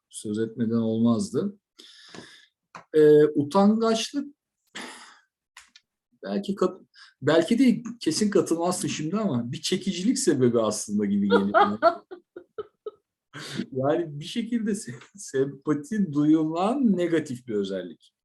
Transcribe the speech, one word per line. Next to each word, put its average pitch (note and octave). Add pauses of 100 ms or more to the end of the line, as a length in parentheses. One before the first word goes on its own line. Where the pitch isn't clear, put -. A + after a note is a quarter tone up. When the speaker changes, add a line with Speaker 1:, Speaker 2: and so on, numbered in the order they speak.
Speaker 1:
söz G#2+
etmeden A2+
olmazdı. A2+ (1400)
E, D3+ (120)
utangaçlık A3 (1900)
belki G3
kat-, - (400)
belki E4
de B3 (160)
kesin G3+
katılmazsın E3
şimdi D#3
ama B2+
bir -
çekicilik F#3
sebebi B2+
aslında G#2
gibi G2+
geliyor. G3+
Speaker 2:
<laughs> D#4+ (1800)
Speaker 1:
Yani D3
bir -
şekilde A3+
se-, -
sempati D3
duyulan E3
negatif D#3+
bir A#2
özellik. F#2+ (120)